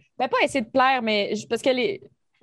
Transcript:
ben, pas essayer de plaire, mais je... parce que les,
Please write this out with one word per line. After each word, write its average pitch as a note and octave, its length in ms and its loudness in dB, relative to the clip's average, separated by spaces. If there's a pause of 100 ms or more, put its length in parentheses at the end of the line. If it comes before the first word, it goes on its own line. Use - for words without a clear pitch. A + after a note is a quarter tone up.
(200)
ben, B3+ 80 -2
pas B4+ 160 -2
essayer C4+ 200 0
de - 60 -12
plaire, C4 320 2
mais G#3+ 340 0
je... G#3+ 120 -8
parce A#3 160 -4
que C4 80 2
les, A#3+ 300 -2 (420)